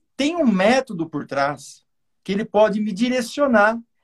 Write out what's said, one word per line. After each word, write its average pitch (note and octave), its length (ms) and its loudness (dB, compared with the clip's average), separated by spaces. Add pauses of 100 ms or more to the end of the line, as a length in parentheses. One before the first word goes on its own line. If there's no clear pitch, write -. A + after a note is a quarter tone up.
(160)
tem D4 200 -2
um E4 100 0
método G3+ 640 0
por C#3+ 160 -10
trás C#3 580 -6 (400)
que - 80 -6
ele G3+ 140 -4
pode G#3+ 340 2
me G#3+ 120 -4
direcionar A#3+ 880 0 (240)